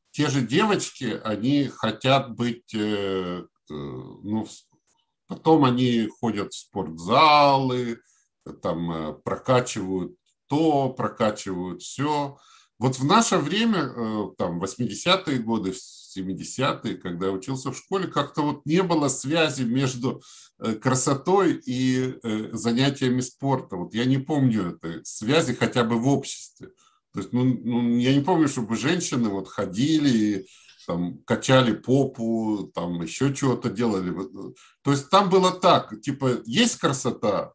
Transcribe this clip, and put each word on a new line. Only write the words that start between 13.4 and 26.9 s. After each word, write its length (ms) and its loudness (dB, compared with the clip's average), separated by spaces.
э, 300 -4
там, 200 -4
восьмидесятые 800 -2
годы, 360 -2
семидесятые, 1200 -6
когда 300 -6
я 60 0
учился 380 -6
в 60 -10
школе, 320 -4
как-то 340 -2
вот 240 -4
не 160 4
было 260 2
связи 540 0
между, 600 -2
э, 160 -4
красотой 920 2
и, 580 0
э, 300 -4
занятиями 680 0
спорта. 560 -4
Вот 180 -8
я 100 0
не 140 4
помню 580 2
этой 280 -10
связи 500 0
хотя 300 0
бы 140 0
в 100 0
обществе. 600 -4